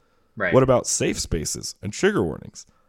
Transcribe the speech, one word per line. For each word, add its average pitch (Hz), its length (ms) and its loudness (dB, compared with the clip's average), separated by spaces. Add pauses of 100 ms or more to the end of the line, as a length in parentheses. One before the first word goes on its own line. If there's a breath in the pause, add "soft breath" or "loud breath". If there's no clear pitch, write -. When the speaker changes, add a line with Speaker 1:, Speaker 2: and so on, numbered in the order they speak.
(360)
Speaker 1:
Right. 92 160 -2
Speaker 2:
What 127 100 8
about 127 240 4
safe - 320 -2
spaces - 640 -6
and 98 120 -8
trigger 190 280 2
warnings? - 440 -8 (220)